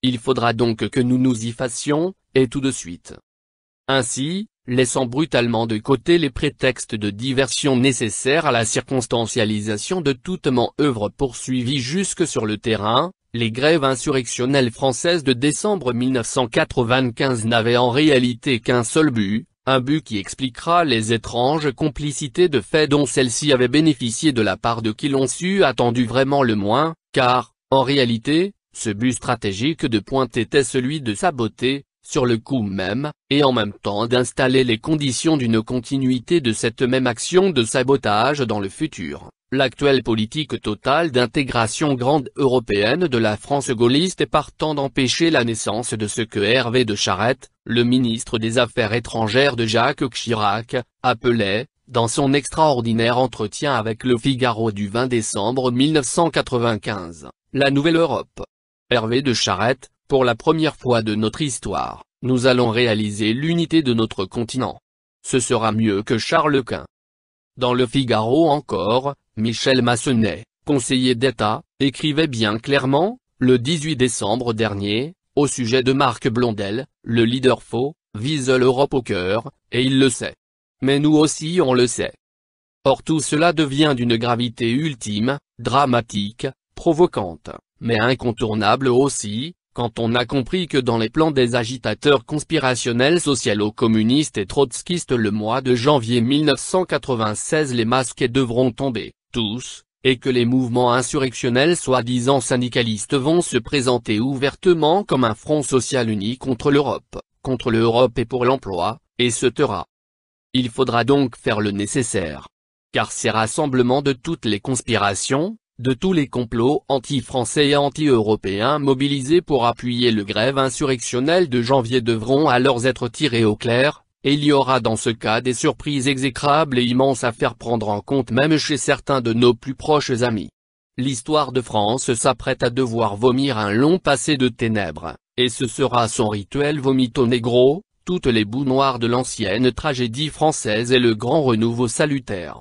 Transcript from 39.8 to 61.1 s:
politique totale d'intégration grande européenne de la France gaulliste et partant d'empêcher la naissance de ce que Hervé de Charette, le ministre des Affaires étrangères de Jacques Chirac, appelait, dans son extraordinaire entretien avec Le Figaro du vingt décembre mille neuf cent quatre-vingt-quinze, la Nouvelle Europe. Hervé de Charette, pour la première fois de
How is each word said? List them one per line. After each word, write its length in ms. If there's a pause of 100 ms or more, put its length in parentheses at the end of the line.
politique 580
totale 480
d'intégration 840
grande 420
européenne 720
de 100
la 180
France 340
gaulliste 500
et 60
partant 500
d'empêcher 540
la 120
naissance 500
de 140
ce 160
que 160
Hervé 460
de 100
Charette, 560 (140)
le 180
ministre 560
des 200
Affaires 340
étrangères 640
de 100
Jacques 440
Chirac, 680 (260)
appelait, 640 (220)
dans 180
son 260
extraordinaire 840
entretien 560
avec 300
Le 120
Figaro 540
du 160
vingt 220
décembre 640
mille 200
neuf 140
cent 240
quatre-vingt-quinze, 960 (240)
la 200
Nouvelle 240
Europe. 480 (480)
Hervé 300
de 100
Charette, 580 (180)
pour 160
la 100
première 400
fois 260
de 140